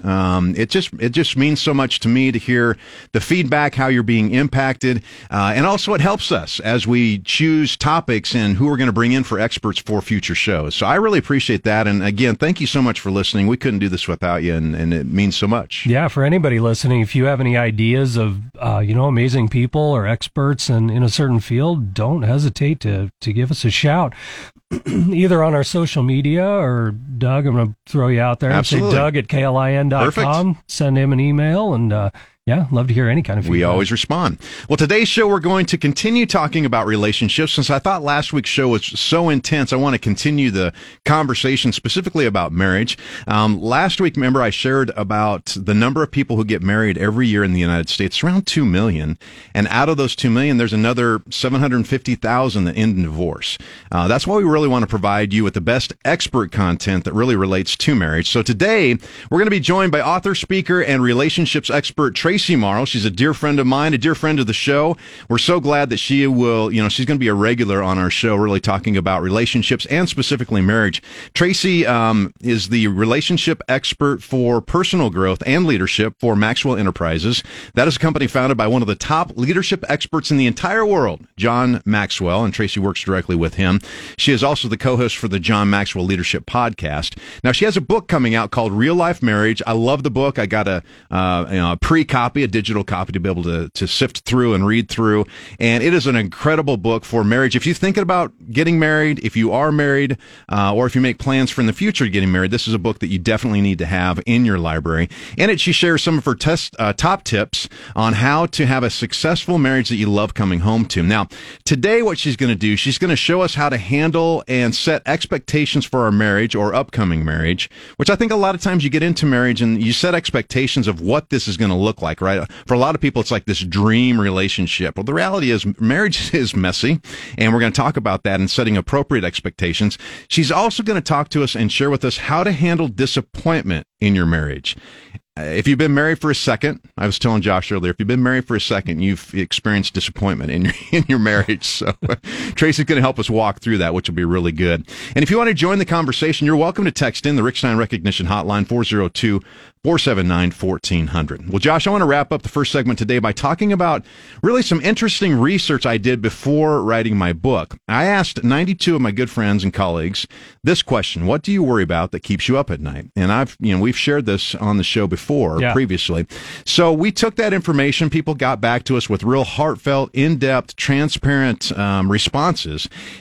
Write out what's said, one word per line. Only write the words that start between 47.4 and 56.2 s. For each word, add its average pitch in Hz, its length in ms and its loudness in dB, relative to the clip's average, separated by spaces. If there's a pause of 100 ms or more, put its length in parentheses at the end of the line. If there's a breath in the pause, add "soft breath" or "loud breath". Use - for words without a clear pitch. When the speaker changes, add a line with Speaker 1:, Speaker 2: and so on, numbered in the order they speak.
Speaker 1:
in 95 100 2
the 90 60 2
United 85 300 0
States, - 340 -2
around 185 240 2
two 151 180 2
million. 87 540 0 (340 loud breath)
And 101 140 0
out 127 200 2
of 156 100 2
those 135 180 -2
two 123 160 0
million, 131 260 2
there's 117 160 0
another 113 560 2
seven 131 320 -2
hundred 123 260 0
fifty 127 280 -2
thousand 117 480 0
that 87 120 -2
end 107 220 0
in 92 60 2
divorce. 80 560 -6 (320 loud breath)
Uh, 87 160 0
that's 123 180 0
why 196 120 0
we 202 60 2
really 151 240 2
want 123 140 2
to 104 60 0
provide 104 440 -2
you 107 120 2
with 95 100 0
the 101 80 -4
best 120 320 -2 (100)
expert 127 480 -2